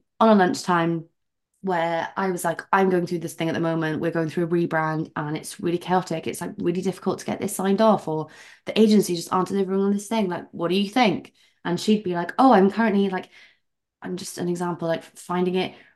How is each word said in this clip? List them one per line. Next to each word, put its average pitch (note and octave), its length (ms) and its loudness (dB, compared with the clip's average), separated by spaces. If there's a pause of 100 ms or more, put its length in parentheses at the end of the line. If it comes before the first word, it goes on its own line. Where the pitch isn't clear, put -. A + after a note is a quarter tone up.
(200)
on A3 100 6
a A3 60 8
lunchtime E3+ 680 2 (560)
where E3+ 540 -2
I F#3+ 140 -2
was F3 140 -4
like, E3 180 -4 (100)
"I'm G3 180 4
going F3 160 0
through F3 140 -4
this D#3+ 140 -8
thing E3 140 -4
at D#3+ 60 -2
the - 60 -2
moment. D#3+ 400 -2
We're E3 120 -2
going E3 180 -2
through F3 140 -2
a E3 40 -4
rebrand D#3+ 680 -2
and D3+ 200 -6
it's - 240 -12
really F3 180 -2
chaotic. F3+ 500 -2
It's, - 120 -8
like, F3 180 -10
really F3 240 -2
difficult F#3 380 -4
to - 60 -16
get G3+ 140 -6
this - 160 -6
signed G3 260 0
off, G#3 260 4
or D#3 200 -4 (380)
the - 140 -4
agency G#3 360 6
just - 160 -6
aren't F#3 160 0
delivering G3 320 0
on G3+ 120 2
this G3+ 160 -4
thing. A3 200 0
Like, E3+ 240 -8
what E3+ 160 -4
do F3 80 2
you G3+ 140 0
think?" A3 420 0 (320)
And F3 160 -2
she'd G#3+ 240 2
be F3+ 100 -4
like, F3 240 -4
"Oh, C4 140 6
I'm G3 180 6
currently, G3+ 400 2
like," F#3 200 -8 (720)
I'm F3+ 140 -8
just - 220 -12
an F3 100 -4
example, E3+ 400 -4
like, E3 160 -2
"finding F3+ 520 0
it F#3 180 0 (220)